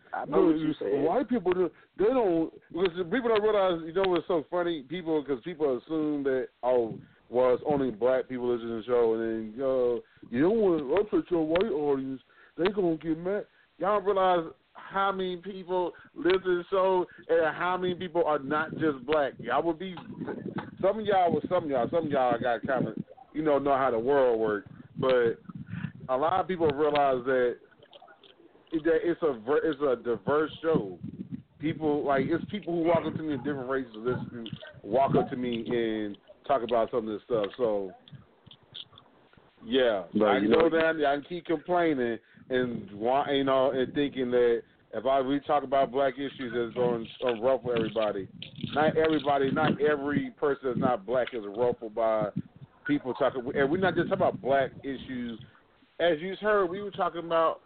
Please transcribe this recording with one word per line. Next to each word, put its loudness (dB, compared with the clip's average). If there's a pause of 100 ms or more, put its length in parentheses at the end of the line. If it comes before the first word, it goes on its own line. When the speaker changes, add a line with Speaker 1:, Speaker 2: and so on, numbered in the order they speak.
(120)
Speaker 1:
I -8
know 4
what 4
Speaker 2:
Dude, 0
Speaker 1:
you -2
said. -2
Speaker 2:
white 0
people, 0
do, 0 (300)
they 4
don't, 2 (200)
because 0 (220)
people 0
don't 4
realize, 2
you -10
know 2
what's 0
so 0
funny? -2
People, -2
'cause -2
people 0
assume -4
that, 0 (160)
oh, 2 (320)
well, 4
it's 0
only 0
black 0
people -4
listening -2
to -4
the -8
show, 4
and -4
then, -6
uh, 2 (320)
you 0
don't 4
want 4
to -2
upset 0
your 2
white 2
audience. -2 (360)
They 0
gonna 0
get -4
mad. -4 (320)
Y'all 2
realize 2 (460)
how 0
many -4
people -4 (240)
listen 2
to 0
the -4
show 2 (220)
and 2
how -2
many -2
people -2
are 0
not -2
just -2
black. 2
Y'all -2
would -2
be, -8 (840)
some 2
of -6
y'all, 4
with -2
some 0
of -6
y'all, 0
some 0
of -4
y'all 2
got -2
kinda, -2 (400)
you -4
know, 4
know 2
how 2
the 0
world 4
works, 0 (300)
but 2 (720)
a 0
lot 2
of -2
people 0
realize 2
that, 2 (1120)
that 2
it's 0
a 2 (120)
ver-, 2
it's 0
a 2
diverse 0 (100)
show. 0 (600)
People, -2
like, 2
it's -2
people -6
who 0
walk 2
up -4
to -6
me -4
in -6
different -6
races, -4
listen, -6 (360)
walk 2
up 2
to -6
me -4
and -2 (300)
talk 0
about 0
some -4
of -6
this -8
stuff. 0 (100)
So, -2 (1700)
yeah, 2 (100)
Speaker 1:
But 2
Speaker 2:
I 4
Speaker 1:
you 2
Speaker 2:
know 6
Speaker 1:
know 4
Speaker 2:
that 2
I 2
can -8
keep -10
complaining 0 (320)
and -2
wa-, 0
you 2
know, 4
and -2
thinking -2
that 4 (320)
if -6
I 2
really 0
talk 0
about 2
black 0
issues, -8
it's -2
gonna, 0 (220)
uh, 0
ruffle 2
everybody. -2 (460)
Not 2
everybody, 2
not 2
every 0
person 0
that's -2
not 0
black 0
is -6
ruffled -2
by 2 (580)
people 0
talking. 0 (120)
And 2
we're 0
not 2
just -2
talking 0
about 0
black 0 (120)
issues. -10 (600)
As 2
you -6
heard, 2
we -6
were -8
talking -4
about 2